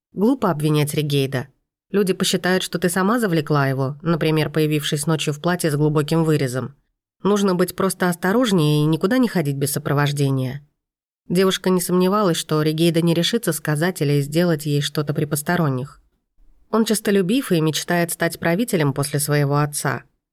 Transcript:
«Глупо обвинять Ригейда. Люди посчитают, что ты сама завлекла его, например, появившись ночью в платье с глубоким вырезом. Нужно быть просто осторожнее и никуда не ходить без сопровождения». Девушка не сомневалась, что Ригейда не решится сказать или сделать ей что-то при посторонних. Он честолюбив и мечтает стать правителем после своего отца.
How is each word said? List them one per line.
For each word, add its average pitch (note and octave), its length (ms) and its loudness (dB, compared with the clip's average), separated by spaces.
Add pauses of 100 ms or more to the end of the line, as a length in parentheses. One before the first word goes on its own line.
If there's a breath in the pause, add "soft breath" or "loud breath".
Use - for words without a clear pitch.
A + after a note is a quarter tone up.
(120)
«Глупо A3+ 400 0
обвинять D3+ 420 0
Ригейда. C#3 540 -2 (440)
Люди F#3+ 220 2
посчитают, F#3 500 0
что - 160 -6
ты F3 100 0
сама G3 300 0
завлекла D#3 480 0
его, C3+ 340 -2
например, D#3+ 480 0
появившись D3+ 580 0
ночью D#3 260 0
в D3 60 -10
платье F3 320 0
с D3 40 0
глубоким D3+ 500 2
вырезом. C3+ 500 -2 (480)
Нужно G3 320 2
быть F3+ 200 0
просто F#3+ 320 0
осторожнее F3 760 2
и - 20 2
никуда D#3+ 320 0
не B3 100 4
ходить C#3+ 280 -2
без C#3+ 160 -2
сопровождения». C#3+ 880 -2 (680)
Девушка F#3 440 0
не F#3 100 2
сомневалась, F#3 560 2
что D#3 240 -2
Ригейда D#3 400 2
не E3+ 140 2
решится E3+ 360 0
сказать D#3 480 -2
или C#3+ 220 2
сделать D3+ 460 0
ей C#3+ 140 0
что-то D3+ 300 -4
при D3+ 140 -2
посторонних. D3 760 -2 (680)
Он A3 160 2
честолюбив G#3 640 0
и E3+ 100 4
мечтает E3+ 500 -2
стать E3 260 -4
правителем E3+ 560 0
после C#3+ 260 -4
своего C#3+ 380 0
отца. D3 460 -4 (300)